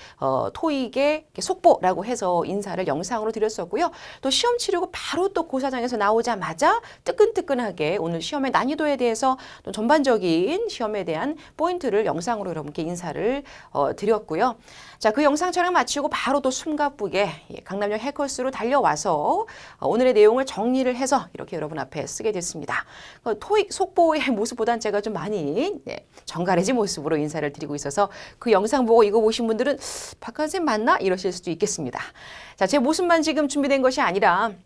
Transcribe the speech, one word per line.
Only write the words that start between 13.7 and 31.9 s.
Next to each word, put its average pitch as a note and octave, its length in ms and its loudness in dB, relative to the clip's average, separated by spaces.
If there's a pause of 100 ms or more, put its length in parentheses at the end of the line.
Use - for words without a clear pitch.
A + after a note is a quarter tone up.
어, C#3 240 0
드렸고요. G#3+ 640 0 (420)
자, A3 120 2
그 C#4 120 2
영상 D4+ 300 2
촬영 F4+ 180 0
마치고 C#4+ 380 0
바로 C4+ 320 0
또 C4 100 0
숨가쁘게, C4 800 -2 (220)
예, - 100 -14
강남역 G#3 400 -4
해커스로 C4+ 500 -4
달려와서, G#3+ 960 0 (320)
어, - 80 -2
오늘의 B3 240 4
내용을 A3 340 6
정리를 B3+ 520 0
해서 B3+ 360 0
이렇게 - 220 -12
여러분 D3+ 240 -6
앞에 C3+ 280 -6
쓰게 G#3 260 -4
됐습니다. F3 500 -6 (400)
어, A3+ 160 -4
토익 G#4 320 0
속보의 E4 520 2
<laughs> C4 100 0
모습보단 A#3 460 0
제가 G#3 220 0
좀 G#3+ 120 -6
많이, F#3+ 600 -2 (120)
네, - 220 -12 (180)
정갈해진 F3+ 500 0
모습으로 D#3+ 420 0
인사를 D3 360 -2
드리고 D3 220 -8
있어서 E3+ 340 0 (300)
그 A#3+ 120 2
영상 A3+ 360 4
보고 A3+ 160 8
이거 G#3 180 4
보신 A3 240 2
분들은 A#3+ 320 0 (440)
'박가은 D4+ 260 -6
쌤 E4+ 180 -2
맞나?' A#3+ 320 2
이러실 F#3 340 0
수도 F3+ 200 -8
있겠습니다. D#3+ 480 -4 (560)